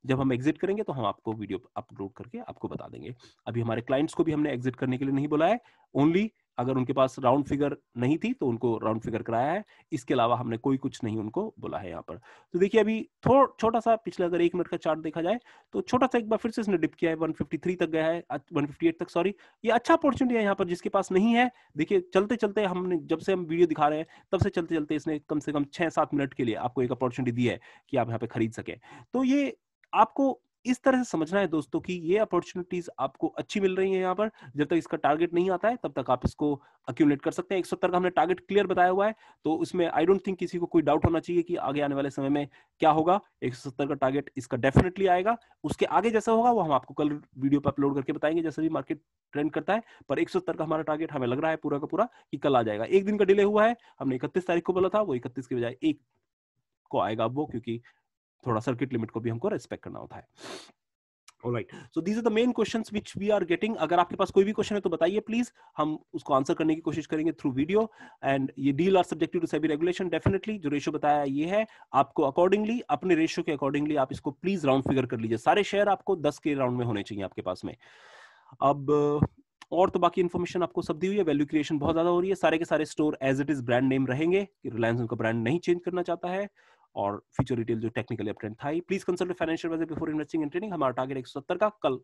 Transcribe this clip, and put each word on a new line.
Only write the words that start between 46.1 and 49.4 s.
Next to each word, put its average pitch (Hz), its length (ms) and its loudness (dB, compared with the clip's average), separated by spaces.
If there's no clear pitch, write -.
होगा 226 200 4
वो 220 100 2
हम 160 100 0
आपको 131 220 0
कल 151 160 0
वीडियो 139 240 2
पर 143 100 0
अपलोड 139 240 0
करके 143 180 -2
बताएंगे 160 300 0
जैसे 160 180 -4
भी 160 80 0
मार्केट 156 320 -4
ट्रेंड 147 180 -2